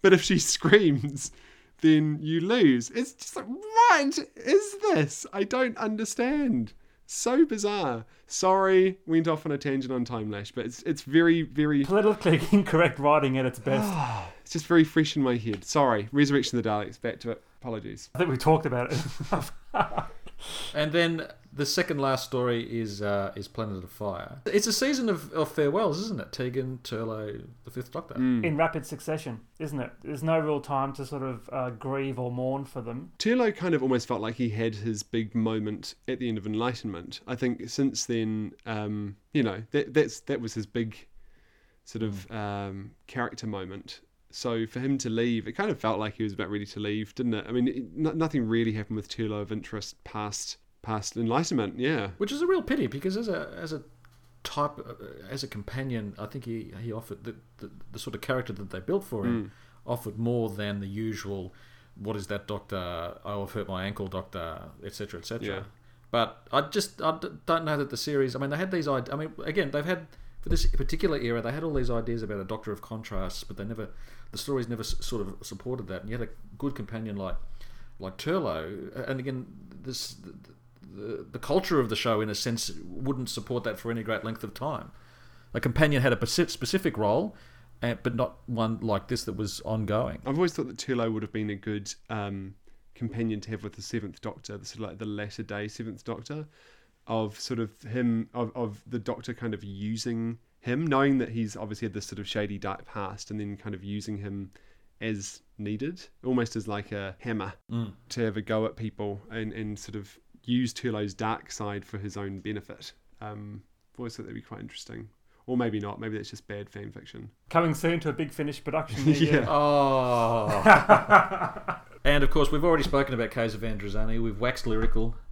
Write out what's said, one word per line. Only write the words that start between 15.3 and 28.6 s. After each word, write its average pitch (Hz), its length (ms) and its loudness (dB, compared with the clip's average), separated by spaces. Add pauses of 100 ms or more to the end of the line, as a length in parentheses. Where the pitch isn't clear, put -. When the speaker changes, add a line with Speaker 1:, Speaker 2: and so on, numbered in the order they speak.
Speaker 1:
head. 107 300 -2
Sorry, 117 480 4
Resurrection 143 440 4
of 113 60 2
the 110 60 0
Daleks, 104 320 -2
back - 180 -4
to 117 120 -6
it. - 120 -8 (180)
Apologies. 110 540 -8
Speaker 2:
I - 40 -2
think 175 100 4
we 131 80 2
talked 160 280 6
about 123 280 0
it 123 40 0 (180)
<laughs> - 40 -6 (100)
enough. - 220 0 (1200)
Speaker 3:
And 151 160 0
then 165 360 2 (240)
the 139 140 -2
second 165 340 0
last 135 260 0
story 123 360 0 (180)
is, 104 220 -4
uh, 101 340 0
is 101 120 -8
Planet 101 360 -6
of 92 60 -14
Fire. 101 560 -8
It's 202 220 4
a 214 60 0
season 262 360 2
of, 147 240 -2
of 156 180 0
farewells, 160 480 2
isn't 202 200 -4
it? - 120 -10
Tegan, 127 520 -4
Turlough, 110 600 -6 (200)
the 123 80 -16
Fifth 123 200 -10
Doctor. 170 220 -10
Speaker 1:
Mm. 127 320 2
Speaker 2:
In 151 120 2
rapid 165 280 2